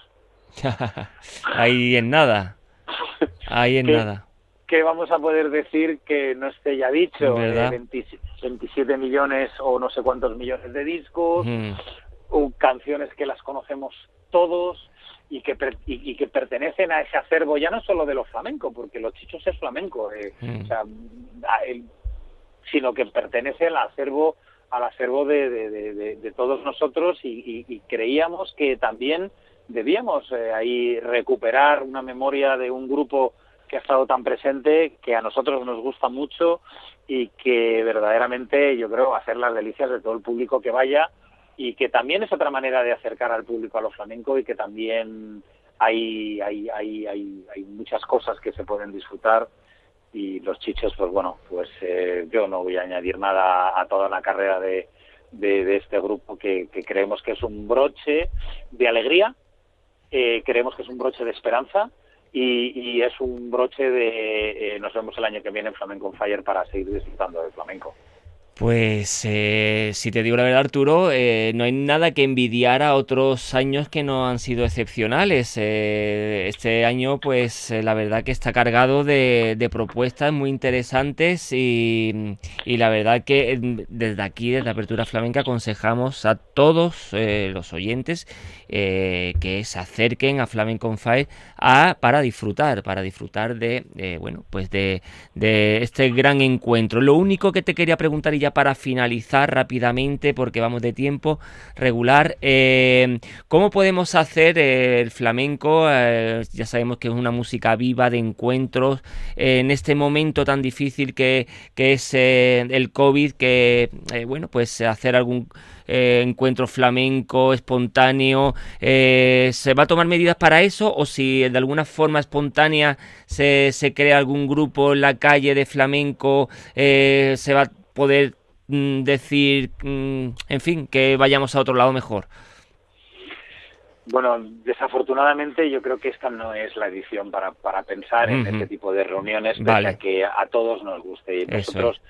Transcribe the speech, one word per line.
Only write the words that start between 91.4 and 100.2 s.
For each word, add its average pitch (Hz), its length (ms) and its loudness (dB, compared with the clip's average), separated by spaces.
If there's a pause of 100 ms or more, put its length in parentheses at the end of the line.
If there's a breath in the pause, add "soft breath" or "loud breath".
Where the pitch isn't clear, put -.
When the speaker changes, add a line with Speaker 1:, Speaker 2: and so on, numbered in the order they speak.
Speaker 1:
a, 147 420 6
para 135 220 4
disfrutar, 117 640 -2
para 95 180 -4
disfrutar 104 540 -6
de, 117 300 -4 (120)
eh, 92 240 -8
bueno, - 300 -12
pues 95 180 -8
de, 95 320 -2 (320 loud breath)
de 107 480 2
este 127 300 2
gran 135 300 4
encuentro. 120 600 2
Lo 139 140 8
único 190 360 2
que 185 120 -2
te 180 100 -2
quería 165 240 2
preguntar 151 380 -2
y 139 80 0
ya 143 80 0
para 139 240 2
finalizar 127 800 0
rápidamente, 131 800 0